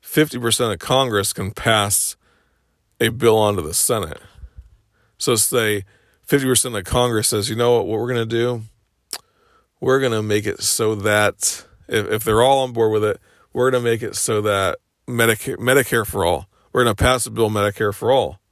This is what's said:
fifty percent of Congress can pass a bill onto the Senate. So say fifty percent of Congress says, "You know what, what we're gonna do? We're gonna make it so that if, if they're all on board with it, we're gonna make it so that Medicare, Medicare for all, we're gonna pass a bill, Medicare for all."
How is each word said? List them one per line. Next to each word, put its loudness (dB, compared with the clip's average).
fifty 0
percent 0
of -8
Congress 0
can -8
pass 0
a 2
bill 4
onto 2
the -8
Senate. -2
So 0
say 0
fifty 0
percent 0
of -6
Congress 0
says, -2
"You -4
know 2
what, 0
what -2
we're -4
gonna -2
do? -2
We're 2
gonna 0
make 0
it -6
so 0
that 0
if, -2
if -2
they're 2
all 4
on -6
board 2
with 0
it, -2
we're 2
gonna 0
make 0
it -8
so -2
that 0
Medicare, 0
Medicare 2
for -2
all, -2
we're 2
gonna 2
pass 0
a -12
bill, 0
Medicare 0
for 0
all." 2